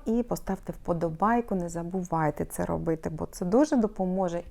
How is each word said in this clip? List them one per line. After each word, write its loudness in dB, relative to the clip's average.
і 2
поставте -4
вподобайку, 0
не -2
забувайте -2
це -4
робити, -2
бо -4
це -8
дуже 6
допоможе 0